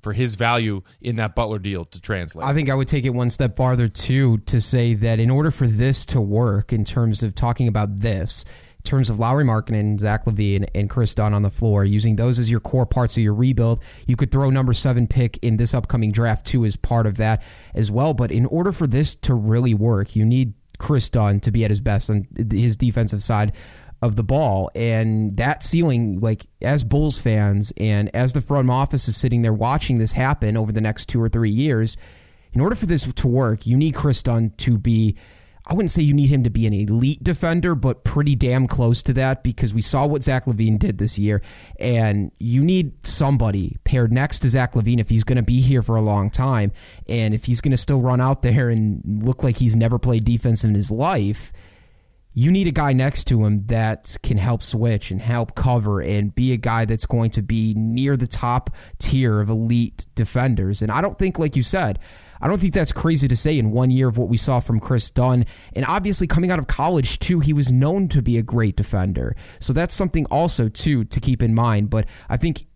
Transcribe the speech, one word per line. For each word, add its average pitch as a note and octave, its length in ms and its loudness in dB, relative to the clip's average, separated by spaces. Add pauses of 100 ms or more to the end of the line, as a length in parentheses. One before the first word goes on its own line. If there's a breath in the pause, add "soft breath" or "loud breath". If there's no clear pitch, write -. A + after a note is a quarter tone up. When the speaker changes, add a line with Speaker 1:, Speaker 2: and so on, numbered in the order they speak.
Speaker 1:
for G#2+ 100 -6
his A2 240 -2
value A2+ 460 0 (180 soft breath)
in A#2+ 160 -4
that G#2+ 180 -4
Butler A2 240 -2
deal F#2+ 260 -6
to F2 160 -20
translate. F2 460 -6
Speaker 2:
I C#3 80 -2
think C#3+ 160 0
I C3+ 40 0
would C3+ 120 -2
take B2+ 180 -2
it C3 60 0
one B2 200 0
step B2 260 -2
farther, B2+ 320 2
too, B2+ 500 0
to A#2 220 0
say A#2 340 2
that A2 240 0
in A#2 120 2
order D3 200 2
for C3+ 160 0
this A#2 400 0
to B2+ 140 0
work G#2 520 0
in G#2+ 120 0
terms A2+ 400 -2
of G2+ 100 -4
talking A#2+ 320 0
about G2+ 340 -2
this, G2+ 440 -4 (340 loud breath)
in - 100 -10
terms C3+ 220 0
of G#2 80 -2
Lauri B2+ 240 0
Markkanen, G#2+ 560 0
Zach G#2 280 0
LaVine, G2+ 460 0
and G#2 160 -2
Chris A#2 240 0
Dunn G#2 220 0
on G#2 80 2
the G2+ 80 0
floor, G2+ 340 2
using G#2 300 2
those A#2 240 0
as A#2 100 0
your A2+ 120 0
core B2+ 260 0
parts B2 300 0
of A#2 80 2
your G#2 100 2
rebuild, A#2 480 2 (240 loud breath)
you B2 80 2
could A#2+ 160 0
throw C3+ 180 2
number C3 260 2
seven A#2+ 340 0
pick A#2+ 300 0
in A2+ 180 0
this A#2 180 0
upcoming A2+ 380 0
draft, A2 340 0
too, B2 180 0
as G#2 120 0
part A#2 300 0
of G2+ 100 -2
that A2 260 0 (320 loud breath)
as G#2 160 0
well. C3+ 240 0
But A#2+ 160 -2
in A#2+ 160 2
order F3 240 0
for E3 160 -2
this C3+ 300 0
to - 180 0
really A2+ 400 2
work, G#2 400 0
you G#2+ 100 4
need A#2+ 300 2 (240)
Chris C3 300 0
Dunn G2+ 320 2
to A2+ 100 -2
be A2+ 140 2
at G#2+ 60 0
his G#2 100 0
best G#2 300 -2
on G#2 180 -2 (240)
his A2 240 2
defensive A2 480 0
side G#2 320 0 (460 loud breath)
of A2+ 120 0
the A2+ 80 -2
ball. A2 520 0
And A2 640 0
that C#3 240 -2
ceiling, A#2 580 0
like, A2 260 -2 (140)
as C3+ 240 0
Bulls C#3+ 340 0
fans G#2 600 0
and G#2 360 0
as B2 200 0
the C#3+ 80 0
front C#3 260 0
office B2+ 400 0
is A2+ 80 -2
sitting A#2+ 240 0
there A#2 140 2
watching B2 420 0
this A2 160 0
happen B2+ 440 0
over A2 140 -2
the G#2+ 120 0
next G#2+ 240 -4
two - 140 -2
or A2+ 100 0
three A#2 200 0
years, A2+ 460 0 (560 loud breath)
in A#2+ 80 0
order G3+ 160 2
for - 80 -4
this E3 260 0
to - 160 -2
work, A#2+ 400 0
you A2+ 80 2
need D3 200 2
Chris C#3 280 0
Dunn A2+ 360 0
to A#2+ 180 2
be, A2 400 2 (480 loud breath)
I - 80 -6
wouldn't F#3 180 0
say E3 120 0
you D3 100 4
need C#3+ 160 4
him C3+ 160 2
to A#2 60 0
be A2+ 160 0
an G#2+ 80 0
elite A#2 500 0
defender, E3+ 500 0
but B2+ 300 -2
pretty D3 300 0
damn B2+ 320 2
close A#2+ 380 0
to C3 100 0
that, C3 280 0
because A#2 300 -2
we A2 80 0
saw C3+ 240 0
what D3 180 0
Zach C3 220 0
LaVine A2 340 2
did G#2+ 200 0
this A2 200 -2
year. G2+ 220 0 (400 loud breath)
And A2 580 0
you A#2+ 240 2
need F3 440 0
somebody A2+ 800 0
paired A#2+ 280 2
next C3 280 0
to C3+ 100 2
Zach B2+ 240 0
LaVine A#2 260 2
if G#2+ 80 -2
he's A2 160 2
gonna B2 180 0
be B2 200 2
here B2+ 200 4
for A2+ 140 0
a A2 60 2
long G#2 260 0
time. A#2 420 0 (380 loud breath)
And A2 240 0
if A2 140 -4
he's A#2+ 160 0
gonna C3+ 160 2
still C3+ 240 0
run B2 180 2
out C3+ 220 0
there B2 260 2
and A2 320 0 (240)
look B2+ 180 -2
like B2+ 140 0
he's A#2+ 180 2
never A2+ 240 2
played A2+ 280 0
defense A#2 380 0
in G#2+ 100 4
his G2+ 160 0
life, A2+ 600 -2 (880 soft breath)
you C3 120 4
need F#3+ 160 2
a E3 40 0
guy C#3+ 220 0
next C3 320 0
to A2 220 2
him G#2 220 0
that A2 540 -2
can - 140 0
help A2+ 260 0
switch A2+ 480 -2
and F#2 120 -6
help A#2 320 -2
cover G#2+ 480 0
and G#2 320 -2
be B2+ 180 2
a B2 60 0
guy A2+ 260 0
that's A2 220 -2
going A2+ 240 0
to A2+ 100 -2
be A2 320 0
near A#2 420 0
the B2 120 -2
top B2 420 -2 (300 loud breath)
tier A#2+ 420 2
of G#2 80 0
elite A2+ 560 0 (100)
defenders. A2 680 0
And G#2+ 100 -2
I C3 80 0
don't G3 180 -2
think, F#3 200 -2
like D#3 180 0
you C3 60 2
said, A#2+ 360 0 (420 loud breath)
I C3+ 80 -2
don't F#3+ 120 0
think E3+ 140 0
that's F3+ 180 0
crazy D3 360 0
to B2+ 80 2
say D3+ 220 0
in A2 120 2
one B2+ 200 2
year C3 180 2
of A2+ 100 -2
what A#2 100 0
we A#2+ 80 2
saw B2+ 240 0
from A2+ 200 -2
Chris A#2+ 300 -2
Dunn. B2 360 2 (280 loud breath)
And C3 120 -4
obviously F3+ 400 -2
coming F3 240 2
out F3+ 80 0
of D3 80 -6
college, D3+ 520 0
too, F3 220 0
he D3 120 2
was C#3+ 200 2
known D#3 360 2
to C#3 140 0
be A#2 160 0
a A#2 40 0
great A2 340 0
defender. F#2 600 -2 (220 loud breath)
So - 140 -4
that's E3 220 -2
something E3+ 320 -2
also, C#3 420 0
too, B2 360 0
to - 160 -6
keep B2 220 -2
in A2+ 120 2
mind. A2 360 2
But A2 160 0 (220 loud breath)
I A#2 80 -2
think - 400 -2